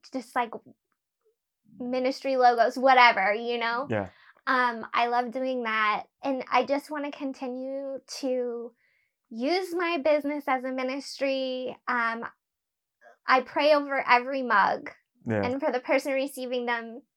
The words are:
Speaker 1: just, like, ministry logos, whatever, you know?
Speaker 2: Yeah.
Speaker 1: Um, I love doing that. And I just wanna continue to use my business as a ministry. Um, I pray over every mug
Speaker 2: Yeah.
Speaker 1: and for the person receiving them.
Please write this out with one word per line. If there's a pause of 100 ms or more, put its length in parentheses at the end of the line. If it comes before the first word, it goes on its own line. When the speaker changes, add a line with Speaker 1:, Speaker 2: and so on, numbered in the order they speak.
(140)
Speaker 1:
just,
like, (1300)
ministry
logos,
whatever,
you
know?
Speaker 2:
Yeah. (380)
Speaker 1:
Um,
I
love
doing
that. (200)
And
I
just
wanna
continue (200)
to (580)
use
my
business
as
a
ministry. (120)
Um, (1040)
I
pray
over
every
mug (340)
Speaker 2:
Yeah.
Speaker 1:
and
for
the
person
receiving
them. (160)